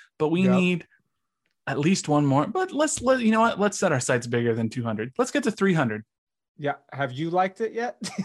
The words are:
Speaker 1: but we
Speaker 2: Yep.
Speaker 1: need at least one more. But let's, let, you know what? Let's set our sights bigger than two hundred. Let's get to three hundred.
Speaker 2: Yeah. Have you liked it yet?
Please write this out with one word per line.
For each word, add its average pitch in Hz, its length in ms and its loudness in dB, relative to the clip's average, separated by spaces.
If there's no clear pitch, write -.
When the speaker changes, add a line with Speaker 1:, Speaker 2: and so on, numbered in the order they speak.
Speaker 1:
but 151 100 0
we 170 160 2
Speaker 2:
Yep. 185 100 4
Speaker 1:
need 180 320 2
at 139 120 -4
least 165 300 2
one 147 180 2
more. 139 200 4
But 370 260 -4
let's, 294 280 -2
let, 254 200 2
you 220 120 2
know 220 80 4
what? 226 200 2
Let's 202 180 0
set 180 140 2
our 131 80 2
sights 123 260 0
bigger 120 280 0
than 113 140 -2
two 123 160 -6
hundred. 113 340 -6
Let's 254 120 0
get 294 140 -2
to 233 60 0
three 196 240 2
hundred. 110 300 -2
Speaker 2:
Yeah. 143 160 -4
Have 131 200 -4
you 156 180 -6
liked 185 300 -2
it 220 120 -4
yet? 233 240 -6